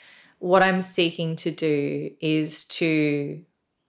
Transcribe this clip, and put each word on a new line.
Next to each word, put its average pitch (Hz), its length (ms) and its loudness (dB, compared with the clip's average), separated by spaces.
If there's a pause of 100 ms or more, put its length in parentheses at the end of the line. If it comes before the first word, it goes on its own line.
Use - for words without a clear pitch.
(380)
What 185 240 4
I'm 190 200 4
seeking 165 540 -2
to 165 140 -4
do 147 600 -2 (100)
is 156 480 0
to 151 760 0 (440)